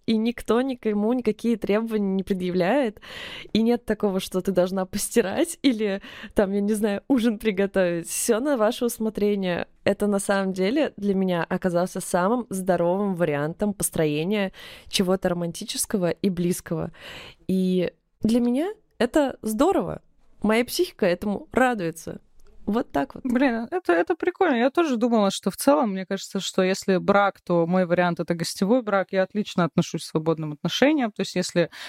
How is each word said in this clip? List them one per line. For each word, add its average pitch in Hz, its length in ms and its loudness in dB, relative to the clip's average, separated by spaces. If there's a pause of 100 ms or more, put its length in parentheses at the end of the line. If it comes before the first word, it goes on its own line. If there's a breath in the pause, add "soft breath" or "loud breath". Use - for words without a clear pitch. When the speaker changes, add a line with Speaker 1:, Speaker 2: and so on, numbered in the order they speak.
Speaker 1:
и 226 100 2
никто 226 440 0
никому 220 520 -2
никакие 233 440 0
требования 208 580 0
не 190 80 0
предъявляет. 185 800 0 (520 loud breath)
И 214 100 4
нет 240 220 2
такого, 202 360 0
что - 200 -4
ты 190 120 -2
должна 185 340 2
постирать 208 760 -2
или, 214 400 0 (320 loud breath)
там, 196 180 4
я 202 80 0
не 208 140 0
знаю, 208 340 0
ужин 233 300 2
приготовить. 190 720 0
Всё - 320 0
на 285 160 0
ваше 226 280 2
усмотрение. 208 800 -2 (180)
Это 202 220 0
на 202 140 2
самом 196 320 0
деле 208 440 0
для 202 180 -2
меня 185 340 0
оказался 180 520 -2
самым 196 500 0
здоровым 185 640 0
вариантом 165 600 -2
построения 175 760 -2 (360 loud breath)
чего-то 190 400 0
романтического 175 840 -2
и - 200 0
близкого. 170 640 -4 (560 loud breath)
И 185 440 0 (300)
для 226 180 2
меня 262 320 0 (260)
это 254 440 2
здорово. 220 580 0 (420)
Моя 220 220 2
психика - 420 -2
этому 202 460 -2
радуется. 196 680 0 (460)
Вот 220 260 -2
так 277 220 -2
вот. - 100 -10
Speaker 2:
Блин, 240 460 0
это, 349 220 0
это 339 220 2
прикольно. 349 400 0
Я 240 160 2
тоже 302 260 0
думала, 220 340 4
что - 200 -2
в - 60 -4
целом, 277 340 4
мне 190 160 -6
кажется, - 340 -6
что - 220 -2
если 185 340 2
брак, 196 440 2
то 170 260 2
мой 185 200 2
вариант — 175 340 2
это 170 140 -2
гостевой 190 480 0
брак. 196 280 0
Я 190 140 2
отлично 190 400 0
отношусь 170 400 -2
к - 20 -12
свободным 160 460 -2
отношениям. 247 580 2
То - 120 -6
есть - 120 -6
если 175 360 0 (180 loud breath)